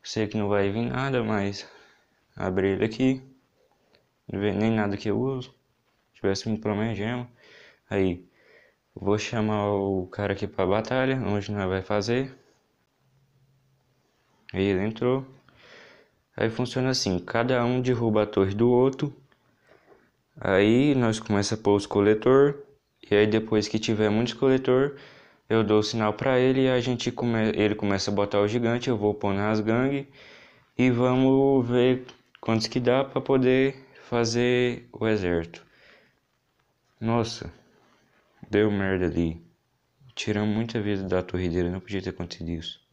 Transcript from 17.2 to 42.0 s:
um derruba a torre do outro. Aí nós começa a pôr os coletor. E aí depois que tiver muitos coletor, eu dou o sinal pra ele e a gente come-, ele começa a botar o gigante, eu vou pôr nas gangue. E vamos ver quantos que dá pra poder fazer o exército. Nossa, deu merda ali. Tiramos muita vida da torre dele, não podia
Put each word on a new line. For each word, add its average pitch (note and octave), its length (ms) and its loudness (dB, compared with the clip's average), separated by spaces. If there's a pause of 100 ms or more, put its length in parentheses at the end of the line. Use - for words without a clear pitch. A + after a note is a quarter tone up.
um B2 160 0
derruba A2+ 420 0
a - 20 2
torre G2 280 0
do A#2 160 2
outro. C3+ 440 2 (1300)
Aí A2 560 4
nós A2+ 240 0
começa G2+ 360 0
a - 20 -14
pôr G2+ 180 2
os G2+ 100 0
coletor. B2 680 4 (560)
E - 20 4
aí G#2+ 140 6
depois G#2+ 400 0
que A2+ 100 -4
tiver G#2+ 320 0
muitos A#2 260 0
coletor, C3 600 2 (540)
eu A2+ 140 2
dou G#2+ 160 4
o G#2+ 40 2
sinal G#2+ 280 0
pra C3 260 0
ele C3 280 4
e C3 40 2
a B2+ 120 2
gente B2 280 -4
come-, A2+ 460 0
ele G#2 180 2
começa G2+ 380 -2
a - 20 -2
botar G2+ 280 0
o G#2 80 2
gigante, A#2+ 400 -2
eu A#2 80 0
vou G#2 160 0
pôr G#2 200 -2
nas G#2+ 280 0
gangue. C3 440 -2 (720)
E B2 140 4
vamos C3 760 4
ver B2+ 400 2 (360)
quantos A2 260 0
que B2+ 140 -4
dá B2+ 240 2
pra C3+ 160 -4
poder C3 640 2 (220)
fazer A#2+ 840 0
o A2 160 -4
exército. F2 580 -2 (1300)
Nossa, A2+ 540 -4 (960)
deu G#2 200 4
merda F#2+ 360 0
ali. E2 360 -2 (720)
Tiramos G#2 400 -2
muita A2+ 280 -4
vida G2+ 220 -2
da F#2 200 -2
torre F2+ 240 -4
dele, F2 220 0
não F#2 100 -6
podia F#2+ 220 -8